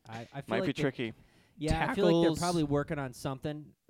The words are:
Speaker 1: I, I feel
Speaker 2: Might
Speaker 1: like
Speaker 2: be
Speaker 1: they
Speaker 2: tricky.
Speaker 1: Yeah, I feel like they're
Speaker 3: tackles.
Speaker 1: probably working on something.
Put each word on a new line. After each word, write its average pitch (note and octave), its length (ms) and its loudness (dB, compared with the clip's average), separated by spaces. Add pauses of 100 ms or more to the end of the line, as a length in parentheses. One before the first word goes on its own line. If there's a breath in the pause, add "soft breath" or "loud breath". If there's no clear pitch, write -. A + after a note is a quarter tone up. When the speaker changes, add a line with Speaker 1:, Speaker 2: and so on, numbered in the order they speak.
Speaker 1:
I, A2+ 240 -12
I C#3 80 -8
feel - 20 -16 (120)
Speaker 2:
Might A2+ 40 2
Speaker 1:
like - 80 0
Speaker 2:
be C#3 60 0
Speaker 1:
they D3+ 80 -8
Speaker 2:
tricky. B2+ 320 -2 (440 soft breath)
Speaker 1:
Yeah, D#3 320 0
I - 60 -2
feel F#3+ 100 4
like E3+ 80 6
they're E3+ 100 6
Speaker 3:
tackles. D#3+ 160 2
Speaker 1:
probably F3 240 2
working C#3+ 360 0
on C3 140 -8
something. D3 520 -8 (240)